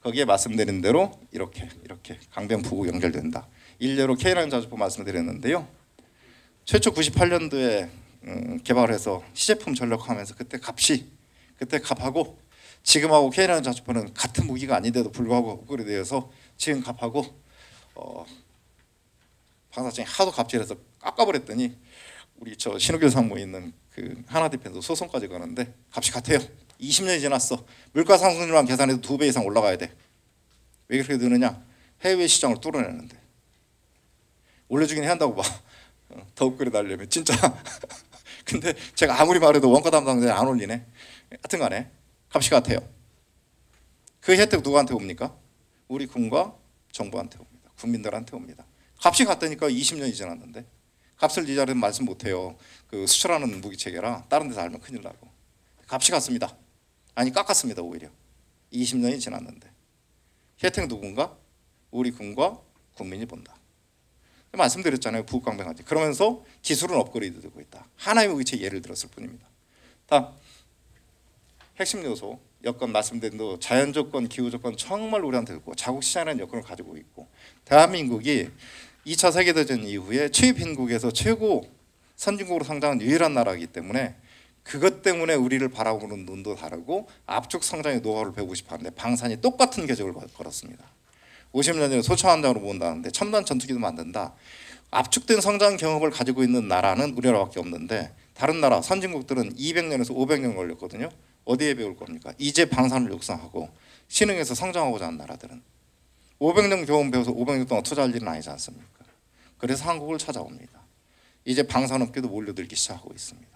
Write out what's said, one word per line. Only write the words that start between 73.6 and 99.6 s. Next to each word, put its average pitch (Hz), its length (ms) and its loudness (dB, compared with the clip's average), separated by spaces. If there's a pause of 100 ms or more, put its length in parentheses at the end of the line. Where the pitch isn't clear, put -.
조건, 139 340 -2
기후 120 240 -4
조건 117 260 -8
정말 214 460 -4
우리한테 123 300 -4
좋고 82 220 -14
자국 135 280 -6
시장이라는 156 380 -2
여건을 104 220 -8
가지고 87 340 -16
있고, - 300 -20 (380)
대한민국이 139 840 6 (560)
이 156 100 -4
차 175 160 6
세계대전 156 540 2
이후에 104 460 -2
최빈국에서 151 800 2
최고 220 540 0 (520)
선진국으로 185 480 -2
성장한 143 360 0
유일한 151 320 2
나라이기 95 340 0
때문에 101 500 -6 (460)
그것 185 380 0
때문에 165 320 0
우리를 131 360 0
바라보는 107 560 -4
눈도 95 320 -10
다르고 87 500 -8 (180)
압축 - 380 -4
성장의 147 380 -2
노하우를 107 320 -4
배우고 92 200 -8
싶어 - 200 -12
하는데 82 160 -10
방산이 120 500 -4
똑같은 247 460 0
궤적을 104 260 -4
걸-, - 160 -14
걸었습니다. - 580 -14 (680)
오십 151 240 2
년 147 120 2
전에 123 120 2
소천 180 280 4
한 160 120 8
장으로 127 180 2
모은다는데 87 520 -4
첨단 208 340 0
전투기도 131 340 -2
만든다. 85 560 -6 (560)
압축된 - 480 2
성장 202 380 4
경험을 156 340 2
가지고 127 320 0
있는 123 240 2
나라는 98 460 2
우리나라밖에 110 480 2
없는데 87 520 -6 (200)
다른 156 260 0
나라 127 220 6
선진국들은 147 760 -2
이백 165 300 -2